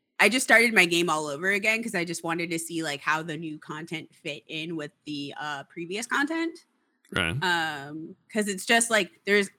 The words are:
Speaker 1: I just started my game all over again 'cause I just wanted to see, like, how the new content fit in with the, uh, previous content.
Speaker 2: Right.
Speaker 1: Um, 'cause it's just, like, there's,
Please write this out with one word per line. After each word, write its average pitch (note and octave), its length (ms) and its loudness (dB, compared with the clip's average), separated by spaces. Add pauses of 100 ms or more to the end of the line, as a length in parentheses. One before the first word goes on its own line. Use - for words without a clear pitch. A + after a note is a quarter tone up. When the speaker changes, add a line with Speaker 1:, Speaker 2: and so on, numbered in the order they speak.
(200)
Speaker 1:
I G3+ 80 8
just B3 160 0
started A#3 300 6
my F3+ 100 8
game E3+ 240 2
all D#3 180 0
over D#3 240 -2
again G#3+ 320 0
'cause A3 120 -6
I E3+ 100 0
just E3+ 180 -6
wanted E3+ 280 -2
to E3 80 -2
see, E3 240 -6
like, C#3+ 180 -4
how D#3 220 -2
the E3 140 -6
new D#3 220 -8
content D#3+ 560 -10
fit D3 320 -10
in E3 300 -8
with D3 160 -8 (140)
the, C#3+ 340 -8
uh, C#3+ 240 -8
previous F#3 420 -8
content. D#4+ 600 -4 (440)
Speaker 2:
Right. F#2 320 -2
Speaker 1:
Um, D#3+ 720 -4 (120)
'cause G#3+ 180 0
it's F#3+ 200 -6
just, A#3 240 4
like, G#3 340 2
there's, G3+ 240 4 (100)